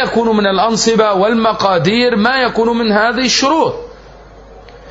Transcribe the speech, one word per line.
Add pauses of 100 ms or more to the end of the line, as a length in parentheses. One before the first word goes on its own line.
يكون
من
الأنصبة
والمقادير،
ما
يكون
من
هذه
الشروط. (1160)